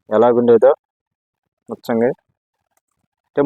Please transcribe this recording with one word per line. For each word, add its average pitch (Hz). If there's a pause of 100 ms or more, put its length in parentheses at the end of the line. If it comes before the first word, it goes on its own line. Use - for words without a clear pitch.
(160)
ఎలాగుండేదో 120 (960)
ముచ్చంగి. 117 (1160)
అంటే -